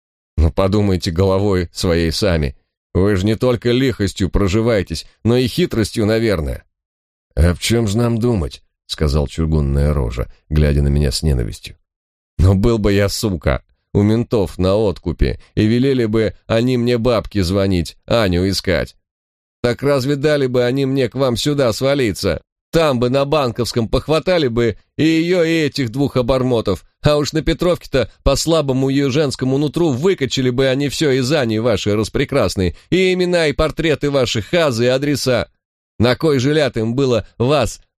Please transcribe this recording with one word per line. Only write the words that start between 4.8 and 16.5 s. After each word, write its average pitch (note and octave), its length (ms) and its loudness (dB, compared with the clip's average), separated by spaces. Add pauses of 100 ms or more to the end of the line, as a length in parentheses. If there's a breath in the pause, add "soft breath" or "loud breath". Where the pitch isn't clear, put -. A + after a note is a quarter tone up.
но A#2 120 4
и C3 120 2
хитростью, A2+ 580 -2
наверное". G2+ 580 -2 (680)
"А E2+ 200 4
в - 40 -8
чём A2+ 300 0
ж G2 80 -2
нам A#2 220 0
думать?" G#2+ 440 -2 (240)
сказал D2 400 0
чугунная D2 640 0
рожа, B1 400 -4 (160)
глядя D2 340 2
на C#2+ 60 2
меня C#2+ 240 2
с - 120 -6
ненавистью. B1 520 -2 (600)
"Ну F#2+ 160 6
был A2 240 2
бы G2+ 140 2
я, G2+ 160 4
сука, E2+ 540 -2 (300)
у G2+ 100 4
ментов G#2+ 560 0
на F#2 180 2
откупе, E2+ 640 -2 (160 soft breath)
и G#2+ 100 4
велели B2 380 2
бы G#2+ 300 0 (120)
они A#2+ 300 0